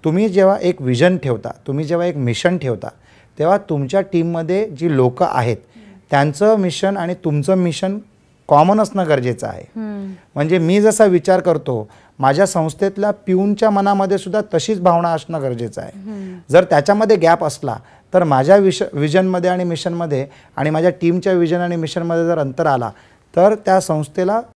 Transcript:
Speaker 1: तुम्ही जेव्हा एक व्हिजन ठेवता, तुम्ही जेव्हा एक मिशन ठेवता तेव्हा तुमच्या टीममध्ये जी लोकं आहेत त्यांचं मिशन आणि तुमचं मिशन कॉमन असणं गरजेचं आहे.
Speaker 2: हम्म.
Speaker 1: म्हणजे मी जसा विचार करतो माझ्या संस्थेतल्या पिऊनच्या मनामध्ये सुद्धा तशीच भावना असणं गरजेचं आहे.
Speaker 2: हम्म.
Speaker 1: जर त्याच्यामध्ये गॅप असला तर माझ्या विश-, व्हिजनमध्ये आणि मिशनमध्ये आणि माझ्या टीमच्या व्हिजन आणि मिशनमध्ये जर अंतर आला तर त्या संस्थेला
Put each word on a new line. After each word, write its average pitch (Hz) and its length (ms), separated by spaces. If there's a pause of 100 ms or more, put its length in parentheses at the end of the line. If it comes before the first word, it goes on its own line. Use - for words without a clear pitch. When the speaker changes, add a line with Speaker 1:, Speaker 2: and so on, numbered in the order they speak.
Speaker 1:
तुम्ही 185 240
जेव्हा 190 300
एक 175 240
व्हिजन 131 340
ठेवता, 117 320 (180)
तुम्ही 143 180
जेव्हा 170 220
एक 165 100
मिशन 143 420
ठेवता 127 300 (500)
तेव्हा 180 200
तुमच्या 160 420
टीममध्ये 175 720
जी 156 260
लोकं 127 340
आहेत 120 260 (540)
त्यांचं 151 460
मिशन 190 400
आणि 180 180
तुमचं 156 400
मिशन 185 440 (500)
कॉमन 170 320
असणं 196 280
गरजेचं 127 380
आहे. - 160 (140)
Speaker 2:
हम्म. 208 360 (220)
Speaker 1:
म्हणजे 156 240
मी 175 220
जसा 214 240
विचार 185 360
करतो 147 500 (280)
माझ्या 143 280
संस्थेतल्या 196 640
पिऊनच्या 202 600
मनामध्ये 196 480
सुद्धा 196 220 (140)
तशीच 202 260
भावना 170 280
असणं 165 340
गरजेचं 120 380
आहे. - 140
Speaker 2:
हम्म. 196 440 (120)
Speaker 1:
जर 185 140
त्याच्यामध्ये 202 520
गॅप 165 280
असला 143 320 (380)
तर 180 100
माझ्या 147 320
विश-, 190 360
व्हिजनमध्ये 180 580
आणि 180 140
मिशनमध्ये 170 640 (300)
आणि 143 140
माझ्या 160 200
टीमच्या 175 420
व्हिजन 170 260
आणि 175 180
मिशनमध्ये 165 500
जर 170 120
अंतर 143 280
आला 123 240 (460)
तर 196 180
त्या 190 260
संस्थेला 185 600 (180)